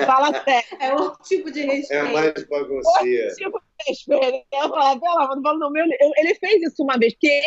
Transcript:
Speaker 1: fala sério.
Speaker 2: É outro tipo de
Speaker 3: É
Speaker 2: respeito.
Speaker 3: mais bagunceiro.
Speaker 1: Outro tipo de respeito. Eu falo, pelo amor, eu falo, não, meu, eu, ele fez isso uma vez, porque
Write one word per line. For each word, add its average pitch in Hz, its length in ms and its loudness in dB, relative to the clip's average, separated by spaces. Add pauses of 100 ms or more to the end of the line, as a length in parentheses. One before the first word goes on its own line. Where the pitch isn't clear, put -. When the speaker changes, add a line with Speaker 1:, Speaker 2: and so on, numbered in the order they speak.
Speaker 1:
fala 269 400 2
sério. 254 340 0
Speaker 2:
É 269 160 -2
outro 359 300 -4
tipo 339 260 -2
de 294 120 -8
Speaker 3:
É 277 120 0
Speaker 2:
respeito. 147 380 -4
Speaker 3:
mais 156 360 -2
bagunceiro. 135 760 0
Speaker 1:
Outro - 120 -6
tipo 392 240 -8
de - 280 -12
respeito. 262 640 -2
Eu 285 160 -2
falo, 277 320 2
pelo 339 180 0
amor, 269 180 0
eu 277 60 -8
falo, 302 160 0
não, 294 120 -4
meu, 311 160 0
eu, 302 300 2
ele 320 180 2
fez 415 280 2
isso 320 200 -4
uma 269 160 0
vez, 226 160 2
porque - 140 0 (180)